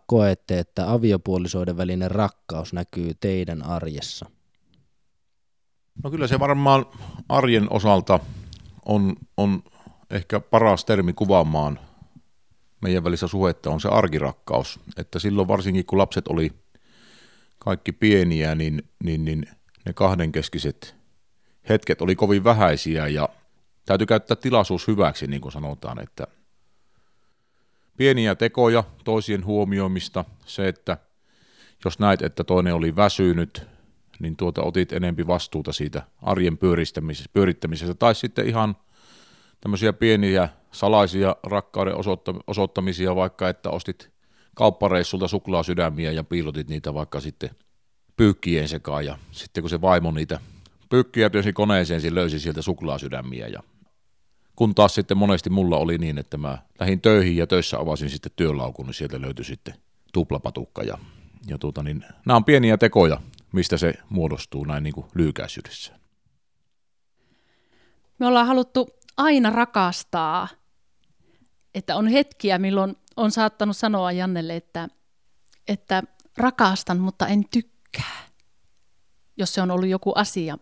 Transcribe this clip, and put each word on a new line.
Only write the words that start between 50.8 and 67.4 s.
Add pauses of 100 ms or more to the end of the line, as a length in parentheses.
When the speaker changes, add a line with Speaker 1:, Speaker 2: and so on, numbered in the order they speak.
Speaker 2:
pyykkiä
työnsi
koneeseen,
se
löysi
sieltä
suklaasydämiä.
Ja (920)
kun
taas
sitten
monesti
mulla
oli
niin,
että
mä (220)
lähdin
töihin
ja
töissä
avasin
sitten
työlaukun,
niin
sieltä
löytyi
sitten (400)
tuplapatukka.
Ja, (500)
ja,
tuota,
niin, (200)
nämä
on
pieniä
tekoja, (300)
mistä
se (160)
muodostuu
näin,
niin
kuin, (100)
lyhykäisyydessä. (2250)